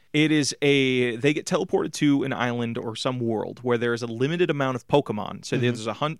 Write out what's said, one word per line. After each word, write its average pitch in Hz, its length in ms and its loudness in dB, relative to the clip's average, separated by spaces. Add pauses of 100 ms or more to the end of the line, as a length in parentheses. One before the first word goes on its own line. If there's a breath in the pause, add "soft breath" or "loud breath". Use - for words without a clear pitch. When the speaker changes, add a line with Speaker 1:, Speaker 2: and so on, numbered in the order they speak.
(120)
Speaker 1:
it 151 200 4
is 147 280 2
a, 127 560 2
they 135 160 2
get 151 140 -4
teleported 180 480 -2
to 143 300 2
an 131 80 -4
island 120 460 -2
or 113 180 -8
some 127 240 -4
world 113 420 -2
where 120 160 2
there 120 160 0
is 117 80 -4
a 123 40 -6
limited 151 440 0
amount 139 260 0
of - 120 -10
Pokemon. 107 560 0
So - 120 -2
Speaker 2:
Mm-hmm. 113 100 0
Speaker 1:
there's 113 200 -2
a 110 80 -4
hun-, 151 260 -6